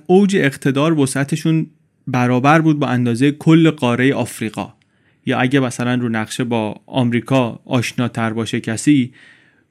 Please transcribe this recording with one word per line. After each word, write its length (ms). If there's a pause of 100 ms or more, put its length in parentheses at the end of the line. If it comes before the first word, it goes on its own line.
اوج 300
اقتدار 640
وسعتشون 680 (400)
برابر 540
بود 180
با 80
اندازهٔ 440
کل 400
قارهٔ 440
آفریقا. 600 (520)
یا 120
اگه 220
مثلاً 340
رو 140
نقشه 360
با 420
آمریکا 800
آشناتر 680
باشه 280
کسی، 520 (580)